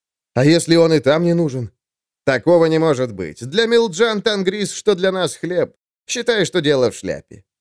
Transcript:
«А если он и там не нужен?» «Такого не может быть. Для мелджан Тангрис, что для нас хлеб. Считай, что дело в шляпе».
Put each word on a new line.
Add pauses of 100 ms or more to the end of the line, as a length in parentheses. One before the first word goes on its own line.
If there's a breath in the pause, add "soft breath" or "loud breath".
(340)
«А
если
он
и
там
не
нужен?» (540)
«Такого
не
может
быть.
Для
мелджан
Тангрис,
что
для
нас
хлеб. (300)
Считай,
что
дело
в
шляпе». (160)